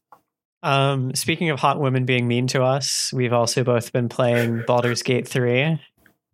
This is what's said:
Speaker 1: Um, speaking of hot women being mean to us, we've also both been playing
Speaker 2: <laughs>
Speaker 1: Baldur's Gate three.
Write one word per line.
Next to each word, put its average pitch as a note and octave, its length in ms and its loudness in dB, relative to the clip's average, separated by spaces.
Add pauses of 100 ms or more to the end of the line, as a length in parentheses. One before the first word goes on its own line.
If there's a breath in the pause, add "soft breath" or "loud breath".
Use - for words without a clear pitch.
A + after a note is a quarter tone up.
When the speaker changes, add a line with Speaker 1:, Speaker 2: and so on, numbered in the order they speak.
(640)
Speaker 1:
Um, C#3 520 0
speaking D#3+ 340 -2
of C3+ 100 -2
hot C#3+ 200 2
women C3 260 0
being B2 220 0
mean A#2+ 200 0
to B2+ 160 0
us, C3+ 500 -2
we've B2 200 0
also A#2+ 300 2
both A#2+ 280 0
been A#2+ 180 0
playing A#2+ 540 0
Speaker 2:
<laughs> - 40 -14
Speaker 1:
Baldur's A#2+ 360 0
Gate B2 240 0
three. C3+ 520 0 (540)